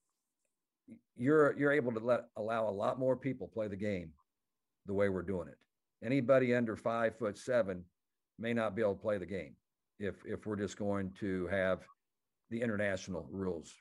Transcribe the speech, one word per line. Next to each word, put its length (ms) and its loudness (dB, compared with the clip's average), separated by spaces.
you're, 420 4
you're 140 4
able 200 2
to 80 -2
let, 260 2
allow 320 0
a 20 0
lot 280 0
more 180 2
people 320 -6
play 200 -4
the 80 -6
game 340 -4
the 80 -4
way 140 4
we're 140 -2
doing 260 -4
it. 100 -20
Anybody 480 4
under 220 2
five 420 0
foot 180 -2
seven 480 0
may 160 -2
not 220 0
be 60 0
able 120 4
to 60 -12
play 180 0
the 80 -8
game 280 -8
if, 260 -6
if 220 -6
we're 100 -4
just 220 -4
going 400 -2
to 300 -2
have 320 2
the 120 -4
international 680 -2
rules 500 -4